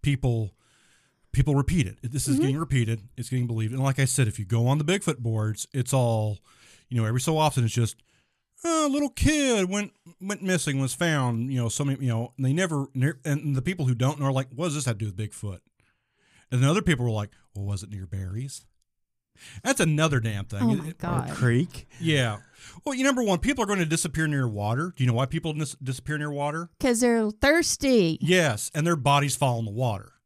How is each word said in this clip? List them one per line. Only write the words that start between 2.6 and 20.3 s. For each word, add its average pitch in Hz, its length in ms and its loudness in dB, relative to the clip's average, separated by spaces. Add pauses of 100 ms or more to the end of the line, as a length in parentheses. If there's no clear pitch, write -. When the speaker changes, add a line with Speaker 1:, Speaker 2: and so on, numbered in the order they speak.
Speaker 1:
It's 120 120 -10
getting 123 180 -2
believed. 110 260 -2
And 131 80 -4
like 135 180 0
I 135 60 4
said, 127 220 2
if 107 100 -4
you 101 80 -6
go 117 220 2
on 143 100 4
the 151 60 0
Bigfoot 165 360 0
boards, 110 540 -2
it's 131 200 -2
all, 110 460 2 (500)
you 120 120 0
know, 110 60 2
every 123 140 0
so 160 160 0
often 147 260 2
it's 110 100 0
just, 117 220 0 (680)
"Oh, 320 240 2
a 269 40 2
little 285 180 0
kid 254 600 2
went, 202 240 -4 (280)
went 202 220 -6
missing, 165 360 0
was 131 140 0
found," 131 580 0
you 127 80 0
know, 117 100 0
so - 140 -4
many, 135 220 -2
you 123 40 2
know, 113 280 -2
and 131 80 -2
they 131 80 2
never, 160 400 0
ne-, 135 200 0 (100)
and 147 320 -2
the 131 80 0
people 175 240 -2
who 127 80 2
don't 135 240 0
know 139 80 0
are 139 40 2
like, 131 220 -2
"What 147 120 -4
does 147 100 -2
this 147 100 -4
have 110 140 -2
to 110 60 -4
do 101 60 -6
with 90 60 -12
Bigfoot?" 101 420 -10 (920)
And 127 100 2
then 139 80 4
other 196 140 2
people 139 220 0
were 117 60 -2
like, 104 200 -4 (240)
"Well, 101 100 -8
was 98 160 -4
it 95 80 -16
near 95 160 -12
berries?" 98 600 -10 (1000)
That's 262 180 0
another 156 400 2
damn 104 240 -4